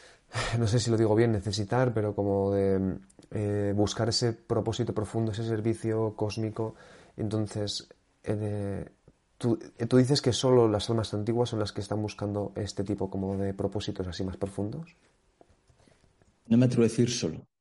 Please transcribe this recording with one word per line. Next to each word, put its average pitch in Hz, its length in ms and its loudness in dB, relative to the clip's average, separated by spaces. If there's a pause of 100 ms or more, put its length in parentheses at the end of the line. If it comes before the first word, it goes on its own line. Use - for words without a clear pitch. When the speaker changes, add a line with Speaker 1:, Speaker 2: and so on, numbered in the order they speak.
(320)
Speaker 1:
<sighs> 117 260 -2
no 117 80 2
sé 110 120 4
si 117 120 2
lo 113 60 4
digo 107 180 4
bien, 117 180 6
necesitar, 107 600 0
pero 104 200 0
como 98 380 2
de, 98 460 2 (320)
eh, 104 440 -2
buscar 104 340 0
ese 117 240 0
propósito 113 600 -2
profundo, 110 380 -2
ese 110 120 -4
servicio 110 720 -2
cósmico. 110 580 -4 (420)
Entonces, 104 720 -4 (360)
eh, 107 100 -2
de-, 104 580 -6 (460)
tú, 117 200 2 (200)
eh, 117 80 -2
tú 123 100 2
dices 127 260 4
que 123 100 2
solo 123 360 6
las 104 220 0
almas 113 240 0
antiguas 113 360 0
son 117 80 -2
las 104 140 -2
que - 80 -8
están 104 200 -4
buscando 104 560 -4
este 101 280 -6
tipo 98 260 -4
como 98 260 -4
de 98 180 -2
propósitos 98 520 -4
así 92 180 -6
más 95 120 -6
profundos. 104 600 -6 (1500)
Speaker 2:
No 113 120 4
me 127 80 8
atrevo 123 160 4
a 113 60 6
decir 120 220 2
solo, - 360 -4 (140)